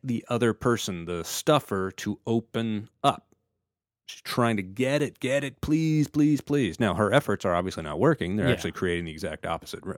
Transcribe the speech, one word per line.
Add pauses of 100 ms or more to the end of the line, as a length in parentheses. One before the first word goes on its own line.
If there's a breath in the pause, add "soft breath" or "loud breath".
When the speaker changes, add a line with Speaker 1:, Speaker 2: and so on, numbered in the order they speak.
Speaker 1:
the
other
person,
the
stuffer,
to
open (140)
up. (800)
She's
trying
to
get
it,
get
it,
please,
please,
please.
Now,
her
efforts
are
obviously
not
working.
They're
Speaker 2:
Yeah.
Speaker 1:
actually
creating
the
exact
opposite
re-,